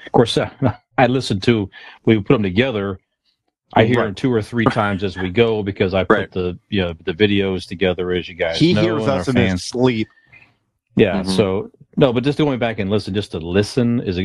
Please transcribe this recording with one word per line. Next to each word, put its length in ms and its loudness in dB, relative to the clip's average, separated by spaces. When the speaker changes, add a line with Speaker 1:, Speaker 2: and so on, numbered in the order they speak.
Speaker 1:
Of 80 -16
course, 240 2
<laughs> 0 -
uh, 120 -2
I 100 4
listened 360 -2
to, 260 2
we 140 6
put 140 0
them 100 2
together. 560 -2
I 100 4
hear 160 2
Speaker 2:
Right. 60 0
Speaker 1:
them 100 -8
two 180 0
or 80 2
three 240 -2
times 380 0
as 140 -6
we 120 -4
go 320 2
because 320 -2
I 120 0
put 120 4
Speaker 3:
Right. 140 -6
Speaker 1:
the, 260 -4
you 120 0
know, 120 -2
the 100 -4
videos 540 0
together, 460 -2
as 160 -4
you 60 -16
guys 220 -2
Speaker 2:
He 160 4
Speaker 1:
know, 80 0
Speaker 2:
hears 220 0
Speaker 1:
and 80 0
our 80 -2
Speaker 2:
us 80 -4
in 80 -2
his 140 2
Speaker 1:
fans. 160 -2
Speaker 2:
sleep. 420 0
Speaker 1:
Yeah, 260 4
Speaker 3:
Mm-hmm. 100 -6
Speaker 1:
so, 380 0
no, 180 4
but 100 0
just 160 -2
going 200 0
back 200 -2
and 100 -2
listen, 240 -2
just 180 -4
to 80 -8
listen 600 0
is 180 -4
a, 60 -2